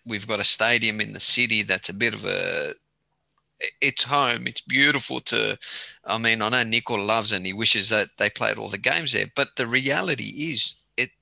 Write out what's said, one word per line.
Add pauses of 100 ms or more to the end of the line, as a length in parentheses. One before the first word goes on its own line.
we've
got
a
stadium
in
the
city
that's
a
bit
of
a, (1080)
it's
home.
It's
beautiful
to, (480)
I
mean,
I
know
Nico
loves
and
he
wishes
that (100)
they
played
all
the
games
there,
but
the
reality
is (220)
it, (120)